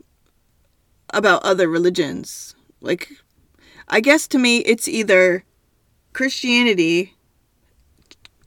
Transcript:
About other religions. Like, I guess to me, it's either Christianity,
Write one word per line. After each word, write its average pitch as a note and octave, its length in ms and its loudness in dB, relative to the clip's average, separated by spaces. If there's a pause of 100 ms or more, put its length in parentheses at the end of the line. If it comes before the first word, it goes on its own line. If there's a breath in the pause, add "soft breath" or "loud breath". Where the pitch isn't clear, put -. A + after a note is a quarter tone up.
(1120)
About G3+ 320 0
other F#3+ 240 0
religions. E3+ 840 -4 (260)
Like, E3+ 300 -8 (800 soft breath)
I - 120 2
guess C#4+ 280 2
to C#4+ 100 0
me, A#3+ 200 2
it's - 300 -2
either F#3 560 2 (680)
Christianity, A3+ 1000 0 (1300)